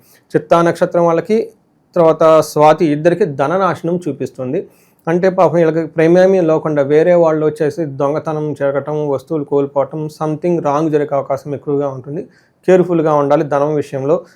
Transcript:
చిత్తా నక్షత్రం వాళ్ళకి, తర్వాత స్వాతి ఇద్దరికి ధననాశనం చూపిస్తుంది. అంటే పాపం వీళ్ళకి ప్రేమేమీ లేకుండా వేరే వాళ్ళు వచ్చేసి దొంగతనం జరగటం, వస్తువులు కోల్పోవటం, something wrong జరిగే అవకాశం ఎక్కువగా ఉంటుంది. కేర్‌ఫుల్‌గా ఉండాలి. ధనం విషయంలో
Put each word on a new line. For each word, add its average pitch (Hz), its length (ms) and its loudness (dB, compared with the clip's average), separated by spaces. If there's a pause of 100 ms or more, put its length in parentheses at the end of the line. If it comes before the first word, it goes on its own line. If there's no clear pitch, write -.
(360)
చిత్తా 170 260 2
నక్షత్రం 170 440 0
వాళ్ళకి, 170 440 -2 (460)
తర్వాత 160 460 4
స్వాతి 156 440 2
ఇద్దరికి 165 400 0
ధననాశనం 165 800 -2
చూపిస్తుంది. 135 600 -8 (400)
అంటే 175 220 0
పాపం 180 260 2
వీళ్ళకి 160 320 0
ప్రేమేమీ 180 540 4
లేకుండా 156 400 0
వేరే 151 320 2
వాళ్ళు 160 320 2
వచ్చేసి 151 400 -4
దొంగతనం 147 680 -4
జరగటం, 143 560 -4
వస్తువులు 139 340 -6
కోల్పోవటం, 143 640 -4
something 156 520 -4
wrong 147 300 -2
జరిగే 147 260 -2
అవకాశం 139 400 -6
ఎక్కువగా 143 320 -4
ఉంటుంది. 135 400 -12 (400)
కేర్‌ఫుల్‌గా 175 460 2
ఉండాలి. 147 300 2
ధనం 147 320 -2
విషయంలో 143 460 -4 (140)